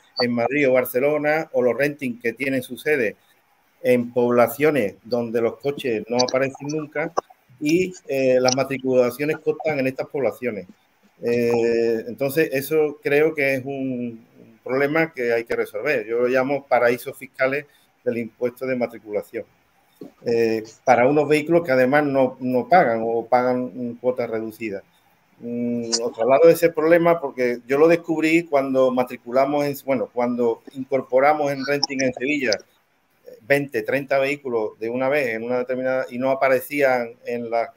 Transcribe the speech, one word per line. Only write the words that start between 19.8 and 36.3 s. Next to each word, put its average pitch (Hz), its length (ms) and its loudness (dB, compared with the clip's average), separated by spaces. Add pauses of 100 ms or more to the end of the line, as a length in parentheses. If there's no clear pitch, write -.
Eh, 117 380 0 (220)
para 123 240 6
unos 147 200 2
vehículos 151 360 2
que 131 80 -2
además 131 320 4
no, 135 340 2
no 127 300 -2
pagan 131 340 4
o 113 240 -2
pagan, 127 480 0
mm, 120 220 -8
cuotas 123 340 -2
reducidas. 110 540 -6 (560)
Mm, 120 500 -6 (100)
os 117 120 -4
traslado 135 360 4
ese 165 220 4
problema 165 500 2
porque 127 460 -2
yo 135 120 0
lo 160 100 6
descubrí 165 560 2
cuando 135 480 2
matriculamos, 127 720 0
en, 143 100 -4 (100)
bueno, 127 300 -2
cuando 120 480 0 (120)
incorporamos 139 760 0
en 135 160 -6
renting 143 340 -2
en 131 140 0
Sevilla, 131 380 -2 (720)
eh, - 140 -20
veinte, 139 420 0
treinta 135 380 -2
vehículos 135 580 -4
de 110 100 -6
una 127 200 -2
vez 135 260 -2
en 110 80 -6
una 123 160 -4
determinada, 131 500 -4
y 123 100 -12
no 131 120 -2